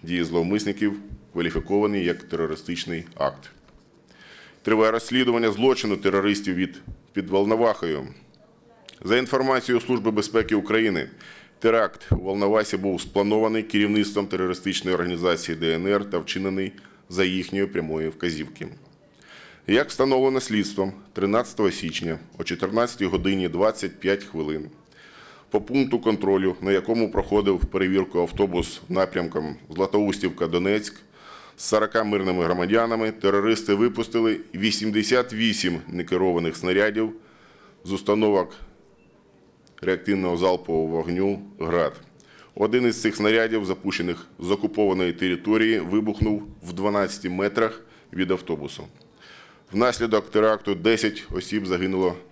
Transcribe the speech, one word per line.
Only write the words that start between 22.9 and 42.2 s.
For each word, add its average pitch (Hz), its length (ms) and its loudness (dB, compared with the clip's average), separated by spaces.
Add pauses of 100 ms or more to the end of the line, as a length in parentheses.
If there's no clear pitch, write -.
годині 92 440 0
двадцять 95 500 -2
п'ять 98 240 0
хвилин 78 460 -6 (800)
по 107 120 0
пункту 127 380 0
контролю, 95 640 2
на 98 100 0
якому 101 400 2
проходив 98 540 2
перевірку 95 540 0
автобус 87 680 0
напрямком 85 680 -2 (140)
Златоустівка-Донецьк, 95 1200 0 (640)
з - 60 -8
сорока 110 400 2
мирними 95 400 2
громадянами 110 680 2
терористи 104 600 2
випустили 113 680 2 (160)
вісімдесят 107 800 0
вісім 107 540 -2
некерованих 87 720 0
снарядів 104 560 0 (680)
з 87 80 -8
установок 101 640 2 (1300)
реактивного 92 560 0
залпового 87 480 2
вогню 87 560 -2 (180)
«ГРАД». 82 340 0 (600)